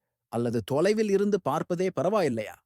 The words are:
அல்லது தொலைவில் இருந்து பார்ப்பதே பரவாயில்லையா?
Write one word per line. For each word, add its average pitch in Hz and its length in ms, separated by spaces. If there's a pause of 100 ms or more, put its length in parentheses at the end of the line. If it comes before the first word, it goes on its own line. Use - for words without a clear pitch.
(280)
அல்லது 117 360
தொலைவில் 202 460
இருந்து 196 320
பார்ப்பதே 170 480 (120)
பரவாயில்லையா? 135 520 (120)